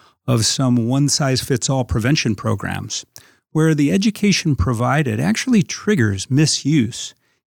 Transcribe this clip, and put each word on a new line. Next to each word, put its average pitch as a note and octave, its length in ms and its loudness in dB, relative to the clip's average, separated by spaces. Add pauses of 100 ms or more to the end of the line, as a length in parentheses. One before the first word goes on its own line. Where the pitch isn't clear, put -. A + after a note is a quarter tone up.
(260)
of A#2+ 180 2
some B2 440 0
one-size-fits-all C3+ 960 0
prevention B2 500 0
programs, G2 720 -6 (460)
where D#3+ 240 2
the D3 160 2
education G3 640 0
provided B2 640 0
actually G#3+ 420 0
triggers A2 680 -2
misuse C#3 840 0 (320)